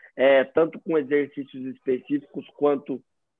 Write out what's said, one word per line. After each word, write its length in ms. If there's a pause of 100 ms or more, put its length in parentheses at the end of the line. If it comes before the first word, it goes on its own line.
(160)
é, 280
tanto 360
com 180
exercícios 680
específicos 920
quanto 460 (380)